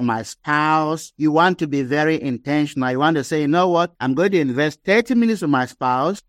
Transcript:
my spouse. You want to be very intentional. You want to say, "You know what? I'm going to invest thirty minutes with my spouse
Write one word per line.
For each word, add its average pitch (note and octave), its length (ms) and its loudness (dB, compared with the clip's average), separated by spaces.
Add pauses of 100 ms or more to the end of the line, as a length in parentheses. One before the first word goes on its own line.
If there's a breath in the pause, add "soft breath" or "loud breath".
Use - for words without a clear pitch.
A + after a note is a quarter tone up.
my A#2 220 -2
spouse. D#3 960 -2
You D3+ 160 0
want F3 260 2
to E3 80 -4
be C#3 160 -2
very D3+ 380 0
intentional. C#3+ 680 -2
You B2+ 80 -2
want D#3 180 2
to C#3 80 -2
say, D#3 180 -2
"You C#3+ 60 -2
know F3+ 200 2
what? E3+ 320 0
I'm C3 140 0
going F#3 180 2
to F3 80 2
invest C#3+ 440 -2
thirty A3+ 300 2
minutes A3+ 280 2
with D#3 80 0
my B2+ 160 2
spouse C3 640 -2